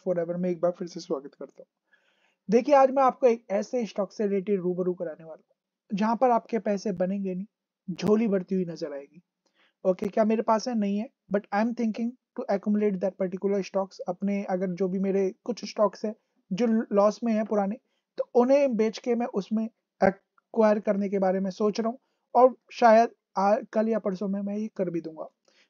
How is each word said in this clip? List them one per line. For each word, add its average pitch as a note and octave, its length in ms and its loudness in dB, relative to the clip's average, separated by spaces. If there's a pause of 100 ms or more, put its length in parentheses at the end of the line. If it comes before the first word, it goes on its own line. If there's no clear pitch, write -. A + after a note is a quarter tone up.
Forever F3 280 -2
में F3+ 140 -2
एक E3+ 120 -4
बार F3 100 2
फिर F3 160 -8
से E3 120 -12
स्वागत C#3+ 400 -8
करता C#3 200 -16
हूँ। - 60 -20 (840)
देखिए, B3+ 260 4
आज C4+ 160 6
मैं C4+ 120 2
आपको B3+ 240 2
एक A#3 220 2
ऐसे G#3+ 360 -2
स्टॉक F#3+ 260 -6
से A3 160 -4
रिलेटेड G3 340 -2
रूबरू F3+ 320 -2
कराने E3 300 -10
वाला D#3+ 260 -18
हूँ, - 480 -12
जहाँ A3 180 0
पर B3 140 2
आपके A3+ 300 0
पैसे G3+ 320 -4
बनेंगे F#3 440 -4
नहीं, F#3+ 100 -8 (500)
झोली G#3+ 320 2
भरती F#3+ 280 -2
हुई F#3 100 0
नजर D#3+ 280 -10
आएगी। C#3+ 280 -16 (640)
ओके, F#3+ 220 0
क्या G#3+ 180 2
मेरे A3 160 2
पास A3 260 0
है? A#3+ 120 -4
नहीं G3+ 180 -2
है, A3+ 120 -6 (240)
but G#3 120 0 (100)
I G#3 80 2
am A#3+ 100 -2
thinking A#3 340 -4
to - 500 -6
accumulate G#3 440 0
that F#3+ 200 -2
particular F#3+ 460 -2
stocks। F#3+ 400 -6
अपने G3 360 -4
अगर F#3+ 240 -2
जो F#3 200 -2
भी F#3 120 -2
मेरे F#3+ 340 0 (100)
कुछ G#3 260 -8
स्टॉक्स - 360 -2
है G#3+ 100 -6 (380)
जो A3+ 380 0
लॉस G3+ 320 2
में A#3 100 0
है G#3+ 100 0
पुराने, G#3 340 -2 (400)
तो - 180 -4
उन्हें C4 400 4
बेच G#3+ 220 0
के A#3+ 180 -2
मैं A#3+ 120 -4
उसमें A3 420 -4 (340)
एक्वायर G#3+ 760 0
करने G3+ 300 -2
के G3 100 -2
बारे F#3+ 200 2
में F#3+ 120 -4
सोच G#3+ 280 -2
रहा A3+ 100 -2
हूँ B3 80 -8 (380)
और B3 200 6 (160)
शायद A3+ 380 6 (280)
आ-, G3+ 220 2 (140)
कल A3 160 0
या A3 100 0
परसों F#3+ 280 -4
में G3 140 -4
मैं G3+ 160 -6
ये G#3+ 200 -6
कर F3+ 120 -2
भी E3 120 -4
दूंगा। D#3+ 280 -12 (400)